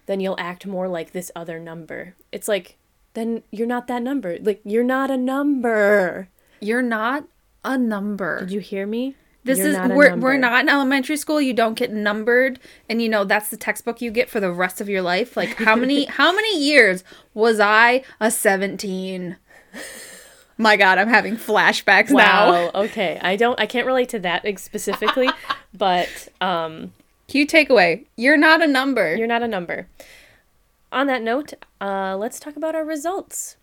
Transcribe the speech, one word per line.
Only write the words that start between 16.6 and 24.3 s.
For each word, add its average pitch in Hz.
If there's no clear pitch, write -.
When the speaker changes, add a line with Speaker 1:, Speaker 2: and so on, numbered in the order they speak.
Speaker 2:
was 220
I 233
a 220
seventeen? 190
My 214
God, 185
I'm 202
having 208
flashbacks 208
now. 208
Speaker 1:
Wow. 175
Okay. 196
I 185
don't, 233
I 214
can't 240
relate 254
to 233
that 175